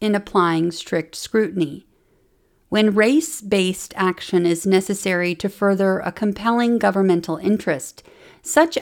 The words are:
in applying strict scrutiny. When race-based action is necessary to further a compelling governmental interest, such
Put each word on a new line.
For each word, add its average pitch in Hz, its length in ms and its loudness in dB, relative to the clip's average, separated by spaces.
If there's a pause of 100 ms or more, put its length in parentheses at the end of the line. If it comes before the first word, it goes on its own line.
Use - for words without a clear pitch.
in 214 140 0
applying 170 560 0
strict - 460 -6
scrutiny. 180 680 -2 (880)
When 214 240 2
race-based 208 1000 0
action 180 520 0
is 170 200 0
necessary 190 720 0
to 202 120 -4
further 196 520 0
a 180 100 -6
compelling 233 680 0
governmental 190 580 2
interest, 190 640 -2 (400)
such 330 400 2